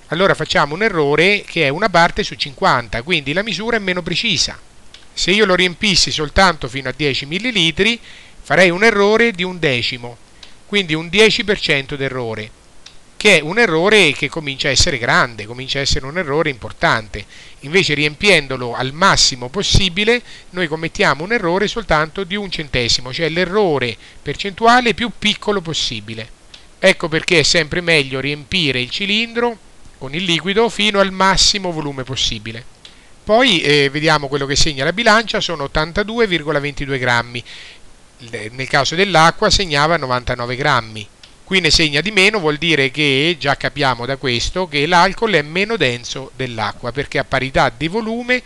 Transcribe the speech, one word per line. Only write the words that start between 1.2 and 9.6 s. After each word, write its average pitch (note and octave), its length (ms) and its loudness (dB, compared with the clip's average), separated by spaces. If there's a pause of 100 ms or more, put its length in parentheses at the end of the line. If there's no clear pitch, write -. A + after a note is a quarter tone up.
che E3 200 -2
è C3+ 40 2
una F3+ 200 0
parte F3 340 2
su - 140 -8
cinquanta, B2 640 -2
quindi D3 300 -2
la F#3 100 0
misura A3+ 360 -4
è - 20 -2
meno F3+ 200 -2
precisa. E3+ 560 -2 (560)
Se - 200 -2
io G#3 120 4
lo F#3 120 4
riempissi F3+ 560 0
soltanto D#3 560 2
fino C3 200 -8
a B2+ 80 -6
dieci C#3+ 300 -2
millilitri, G3 720 0 (440)
farei F3 260 4
un F3+ 160 2
errore A3 480 4
di F3 100 -6
un F3+ 160 -4
decimo, A#2+ 600 -2 (480)